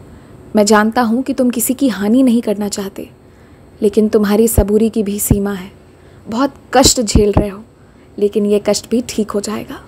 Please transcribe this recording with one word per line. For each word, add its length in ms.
मैं 100
जानता 360
हूँ 200
कि 120
तुम 160
किसी 240
की 140
हानि 340
नहीं 200
करना 260
चाहते, 420
लेकिन 260
तुम्हारी 400
सबूरी 420
की 120
भी 160
सीमा 340
है। 200
बहुत 260
कष्ट 280
झेल 320
रहे 160
हो, 140
लेकिन 280
ये 200
कष्ट 240
भी 180
ठीक 220
हो 100
जाएगा। 480